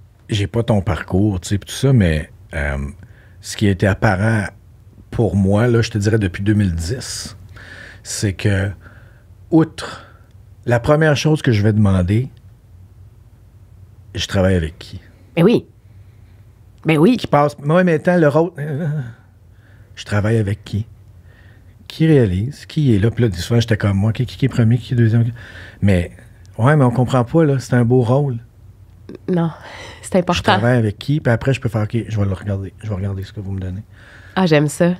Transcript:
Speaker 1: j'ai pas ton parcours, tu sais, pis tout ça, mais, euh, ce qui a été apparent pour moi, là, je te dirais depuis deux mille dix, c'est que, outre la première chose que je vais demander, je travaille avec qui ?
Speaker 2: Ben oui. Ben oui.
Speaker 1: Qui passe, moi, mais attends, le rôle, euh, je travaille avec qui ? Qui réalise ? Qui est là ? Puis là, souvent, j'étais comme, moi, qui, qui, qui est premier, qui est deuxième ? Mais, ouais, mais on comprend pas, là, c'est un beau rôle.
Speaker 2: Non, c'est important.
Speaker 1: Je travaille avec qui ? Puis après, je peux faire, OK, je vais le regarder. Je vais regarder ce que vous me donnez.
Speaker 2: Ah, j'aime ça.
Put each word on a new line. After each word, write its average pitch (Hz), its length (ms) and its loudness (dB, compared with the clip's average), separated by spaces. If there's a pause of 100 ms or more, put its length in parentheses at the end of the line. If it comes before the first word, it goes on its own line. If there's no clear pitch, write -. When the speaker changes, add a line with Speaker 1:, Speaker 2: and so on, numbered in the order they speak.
(300)
Speaker 1:
j'ai 101 160 -2
pas 117 160 -2
ton 107 180 2
parcours, 92 600 0
tu - 80 -14
sais, 101 100 -2
pis - 80 -10
tout - 80 -14
ça, 135 180 2
mais, 82 380 2 (240)
euh, 71 220 -4 (640)
ce - 160 -14
qui 107 100 0
a 101 40 4
été 98 160 0
apparent 101 580 0 (640)
pour 101 260 0
moi, 101 300 2
là, 117 160 2
je - 80 -4
te 110 80 -4
dirais 104 200 2
depuis 98 260 -2
deux 107 100 2
mille 101 200 2
dix, - 600 -8 (680)
c'est - 280 -4
que, 98 380 -2 (800)
outre - 560 0 (600)
la 120 120 2
première 151 380 2
chose 151 260 0
que 135 80 2
je 101 120 2
vais 107 100 4
demander, 104 560 2 (1900)
je 101 120 -8
travaille 95 280 2
avec 80 240 -2
qui ? - 220 -18 (360)
Speaker 2:
Ben 165 80 4
oui. 220 220 2 (1160)
Ben 160 140 2
oui. 220 180 4
Speaker 1:
Qui - 100 -6
passe, 147 320 0
moi, 160 260 2
mais 175 100 2
attends, 180 220 0
le 160 120 4
rôle, 165 300 2
euh, 147 300 -6 (1080)
je - 100 -18
travaille 104 340 -2
avec 98 260 -4
qui ? 104 220 -6 (1000)
Qui - 180 0
réalise ? 120 600 2
Qui 139 280 2
est 98 40 2
là ? 107 120 2
Puis 117 180 0
là, - 80 0
souvent, 113 240 0
j'étais 113 160 -2
comme, 101 200 -2
moi, 107 160 0
qui, 123 140 -4
qui, - 100 -14
qui - 100 -2
est - 20 -2
premier, 117 300 2
qui - 160 -8
est - 20 0
deuxième ? 117 280 4 (580)
Mais, 92 300 2 (460)
ouais, 139 180 4
mais 143 80 4
on 123 60 4
comprend 123 340 2
pas, 160 200 2
là, 139 140 0
c'est - 160 -4
un 123 100 4
beau 123 180 4
rôle. 127 360 0 (880)
Speaker 2:
Non, 170 220 0 (520)
c'est - 140 -4
important. 175 380 0
Speaker 1:
Je 185 40 2
travaille 120 200 2
avec 107 200 0
qui ? 151 220 -2
Puis 123 120 2
après, 117 200 0
je 120 80 -2
peux - 80 -6
faire, 107 140 -2
OK, 107 140 -4 (120)
je 110 100 -6
vais 101 80 0
le 98 60 -4
regarder. 98 400 -6 (100)
Je 107 60 -10
vais 104 60 -6
regarder 95 300 -6
ce - 80 -18
que 107 80 -12
vous 95 120 -12
me 95 80 -6
donnez. 92 220 -8 (540)
Speaker 2:
Ah, 185 100 2
j'aime 156 220 4
ça. 175 320 0